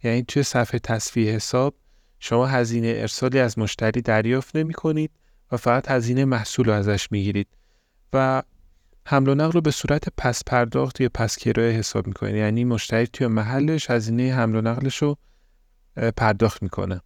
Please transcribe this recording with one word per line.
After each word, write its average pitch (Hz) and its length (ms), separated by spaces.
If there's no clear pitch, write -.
یعنی 120 200
توی 139 200
صفحهٔ 120 360
تصفیه 110 540
حساب 127 420
شما 123 280
هزینهٔ 117 500
ارسالی 123 420
از 117 200
مشتری 110 420
دریافت 117 540
نمی 160 180
کنید 156 380
و 123 60
فقط 123 340
هزینهٔ 127 340
محصول 123 400
رو 110 80
ازش 101 380
می‌گیرید 101 360
و 131 300
حمل 135 220
و 139 80
نقل 156 160
رو 170 100
به 151 100
صورت - 320
پس - 280
پرداخت 127 560
یا 123 120
پس 113 240
کرایه 113 400
حساب 110 300
می‌کنید. 101 280
یعنی 107 300
مشتری 117 420
توی 127 200
محلش 135 600
هزینهٔ 120 440
حمل 113 220
و 110 60
نقلش 120 360
رو، 147 200
اه، 113 140
پرداخت 110 520
می‌کنه. 92 420